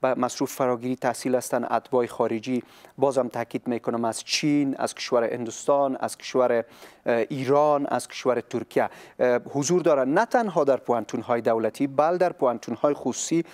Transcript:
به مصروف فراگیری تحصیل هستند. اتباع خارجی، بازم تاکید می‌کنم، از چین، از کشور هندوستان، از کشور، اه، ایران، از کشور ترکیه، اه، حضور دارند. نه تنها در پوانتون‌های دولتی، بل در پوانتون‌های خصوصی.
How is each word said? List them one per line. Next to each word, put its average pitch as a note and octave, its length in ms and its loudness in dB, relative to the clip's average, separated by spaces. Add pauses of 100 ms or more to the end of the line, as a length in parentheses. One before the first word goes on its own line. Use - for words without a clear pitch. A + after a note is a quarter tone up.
به C3 140 0
مصروف B2+ 380 -2
فراگیری B2 440 -2
تحصیل B2+ 380 -2
هستند. A#2+ 380 -2
اتباع A#2+ 340 0
خارجی، A2+ 560 -2 (360)
بازم B2+ 300 2
تاکید A#2 400 -6
می‌کنم، A#2 360 -2
از A2+ 200 -4
چین، D3 540 0
از A#2 160 -4
کشور A#2+ 300 0
هندوستان، B2+ 760 0
از A2+ 180 -6
کشور، B2 460 0 (420)
اه، A#2+ 100 2 (120)
ایران، C#3+ 580 2
از - 220 -4
کشور A#2+ 320 -2
ترکیه، A2+ 480 -2 (300)
اه، B2 220 2 (120)
حضور D#3 300 0
دارند. D3 360 2
نه A3+ 60 4
تنها G3 400 0
در C3+ 120 4
پوانتون‌های A#2+ 640 -2
دولتی، A2+ 460 0
بل D3 300 2
در F3 160 2
پوانتون‌های B2+ 640 0
خصوصی. D3+ 600 -2